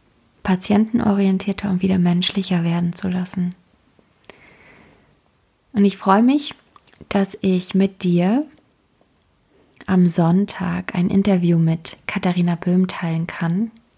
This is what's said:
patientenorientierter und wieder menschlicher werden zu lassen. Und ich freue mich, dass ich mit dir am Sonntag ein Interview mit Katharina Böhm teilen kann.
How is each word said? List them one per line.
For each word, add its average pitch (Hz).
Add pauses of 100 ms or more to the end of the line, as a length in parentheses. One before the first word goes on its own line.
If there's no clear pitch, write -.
(440)
patientenorientierter 202
und 185
wieder 190
menschlicher 175
werden 170
zu -
lassen. 180 (2250)
Und 202
ich 196
freue 202
mich, 285 (540)
dass 196
ich 185
mit 196
dir 185 (1400)
am 185
Sonntag 175
ein 180
Interview 180
mit 165 (100)
Katharina 175
Böhm 180
teilen 165
kann. 180 (260)